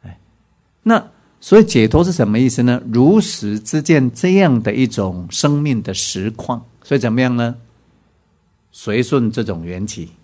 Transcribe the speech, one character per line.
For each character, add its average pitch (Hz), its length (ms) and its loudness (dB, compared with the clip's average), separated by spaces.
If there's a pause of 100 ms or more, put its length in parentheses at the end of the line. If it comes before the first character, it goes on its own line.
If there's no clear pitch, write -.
哎， 92 160 -20 (640)
那 220 200 2 (340)
所 214 220 6
以 - 40 6
解 110 220 2
脱 147 160 2
是 180 100 0
什 127 140 0
么 107 120 0
意 131 100 4
思 120 140 -2
呢？ 123 240 2
如 139 340 4
实 104 380 -4
知 151 240 -4
见 143 280 2
这 185 240 -2
样 147 280 4
的 104 100 -2
一 127 140 0
种 92 420 -4
生 147 320 -2
命 135 220 -2
的 98 100 -8
实 95 380 -6
况， 117 340 -10 (180)
所 143 140 -2
以 - 20 2
怎 117 140 -2
么 123 80 0
样 123 160 0
呢？ 120 200 -4 (1120)
随 113 320 -4
顺 120 280 0
这 110 140 -6
种 85 220 -8
缘 92 200 -8
起 85 260 -12 (120)